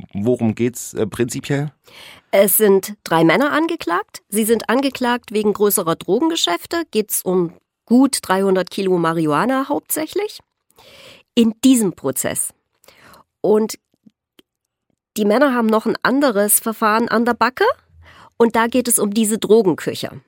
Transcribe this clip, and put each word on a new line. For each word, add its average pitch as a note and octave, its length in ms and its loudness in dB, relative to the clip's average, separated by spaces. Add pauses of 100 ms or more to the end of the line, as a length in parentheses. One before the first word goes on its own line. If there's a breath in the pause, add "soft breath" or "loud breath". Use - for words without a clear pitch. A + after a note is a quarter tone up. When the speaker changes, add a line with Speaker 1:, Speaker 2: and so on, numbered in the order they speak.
(120)
Speaker 1:
Worum A2+ 440 -2
geht's, - 380 -6
äh, G#2+ 120 -2
prinzipiell? C#3 680 -4 (580 loud breath)
Speaker 2:
Es G3 260 2
sind G3+ 380 2 (100)
drei E3 200 2
Männer G#3+ 280 2
angeklagt. E4+ 760 -4
Sie G#3+ 160 -2
sind A3 240 0
angeklagt B3 640 -2
wegen G#3 200 0
größerer F#3+ 420 0
Drogengeschäfte. E4 960 -2
Geht's - 320 -4
um F3+ 300 0 (340)
gut C4 360 4
dreihundert F#3 460 0
Kilo F#3 300 -2
Marihuana E3 680 0
hauptsächlich. D#4 720 -6 (960 loud breath)
In A3+ 180 4 (100)
diesem A3+ 280 4
Prozess. - 600 -6 (880 soft breath)
Und G#3+ 380 0 (1400)
die G#3+ 80 0
Männer B3 300 2
haben A3+ 140 0
noch A3 180 0
ein G#3 160 -2
anderes G#3+ 560 2
Verfahren A3+ 500 -2
an A3+ 160 0
der A#3+ 100 0
Backe. B3 300 0 (720 soft breath)
Und A#3 200 2
da A3+ 100 2
geht B3 220 0
es A#3 100 0
um G3+ 160 -2
diese A3 240 0
Drogenküche. F#3+ 720 0 (160)